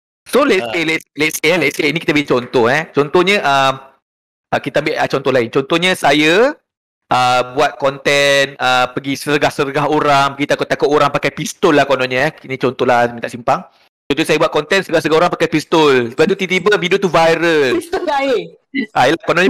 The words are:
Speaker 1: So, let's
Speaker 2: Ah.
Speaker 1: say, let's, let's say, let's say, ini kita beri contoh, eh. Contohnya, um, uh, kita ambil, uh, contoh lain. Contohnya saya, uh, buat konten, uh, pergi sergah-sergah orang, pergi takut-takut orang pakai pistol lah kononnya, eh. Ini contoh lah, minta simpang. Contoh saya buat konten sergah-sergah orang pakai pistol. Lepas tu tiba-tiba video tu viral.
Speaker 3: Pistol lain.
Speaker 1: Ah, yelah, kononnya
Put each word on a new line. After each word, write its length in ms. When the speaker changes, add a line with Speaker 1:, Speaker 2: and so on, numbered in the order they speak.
Speaker 1:
So, 160
let's 240
Speaker 2:
Ah. 80
Speaker 1:
say, 80
let's, 320
let's 240
say, 160
let's 240
say, 160
ini 80
kita 80
beri 160
contoh, 400
eh. 240
Contohnya, 480
um, 400
uh, 80
kita 240
ambil, 160
uh, 80
contoh 240
lain. 160
Contohnya 480
saya, 560
uh, 260
buat 240
konten, 800
uh, 320
pergi 240
sergah-sergah 720
orang, 480
pergi 160
takut-takut 400
orang 240
pakai 160
pistol 480
lah 80
kononnya, 400
eh. 40
Ini 160
contoh 240
lah, 240
minta 240
simpang. 320
Contoh 160
saya 100
buat 140
konten 320
sergah-sergah 400
orang 80
pakai 160
pistol. 640
Lepas 160
tu 80
tiba-tiba 400
video 240
tu 80
viral. 720
Speaker 3:
Pistol 240
lain. 480
Speaker 1:
Ah, 160
yelah, 160
kononnya 260